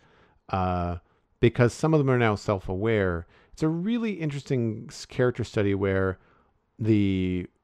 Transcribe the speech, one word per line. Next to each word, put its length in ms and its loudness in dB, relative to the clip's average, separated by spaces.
uh, 480 -2
because 340 4
some 220 0
of 40 4
them 120 2
are 80 4
now 160 2
self-aware, 920 -2
it's 100 -12
a 60 2
really 460 -2
interesting 760 -4
s-, 180 -16
character 380 0
study 300 0
where 440 0
the, 680 2